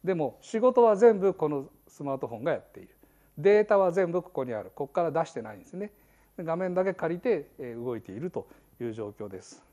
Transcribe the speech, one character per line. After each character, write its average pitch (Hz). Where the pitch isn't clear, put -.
で 185
も 151
仕 -
事 247
は 220
全 214
部 190
こ 156
の 143
ス -
マ 139
ー -
ト 131
フ 113
ォ -
ン 120
が 160
や 131
っ -
て -
い -
る。 -
デ 202
ー 208
タ 202
は 190
全 175
部 175
こ -
こ 135
に 123
あ 104
る。 -
こ 139
こ -
か 175
ら 160
出 160
し -
て 120
な 107
い 98
ん -
で -
す -
ね。 202
画 165
面 185
だ 185
け 190
借 175
り 180
て、 196
え 123
ー、 117
動 123
い 107
て 98
い 101
る 156
と -
い 117
う 113
状 107
況 104
で 95
す。 -